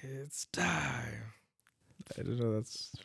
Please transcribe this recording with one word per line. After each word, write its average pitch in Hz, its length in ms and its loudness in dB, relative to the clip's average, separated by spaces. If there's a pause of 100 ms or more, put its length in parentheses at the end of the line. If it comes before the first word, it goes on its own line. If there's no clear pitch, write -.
It's 135 440 -6
time. 127 840 2 (840)
I - 60 0
don't 120 160 2
know 117 160 4
that's - 360 -2 (140)